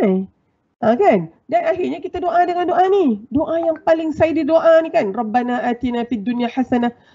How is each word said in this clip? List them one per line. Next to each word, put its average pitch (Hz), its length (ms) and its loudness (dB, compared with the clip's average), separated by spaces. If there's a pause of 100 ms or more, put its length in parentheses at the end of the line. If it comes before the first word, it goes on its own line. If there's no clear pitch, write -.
Mai. 190 240 2 (540)
Ha, 220 160 2
kan? 247 320 2 (240)
Dan 339 160 0
akhirnya 339 320 -2
kita 359 240 -8
doa 339 240 0
dengan 349 240 -2
doa 370 160 2
ni. 285 480 2
Doa 311 240 -2
yang 330 240 -2
paling 320 320 0
saya 320 160 2 (160)
doa 320 320 6
ni 320 160 -2
kan, 254 160 0
"Rabbana 240 560 -2
atina 240 400 -4
fid 233 160 -6
dunya 240 240 -2
hasanah 240 480 -2 (200)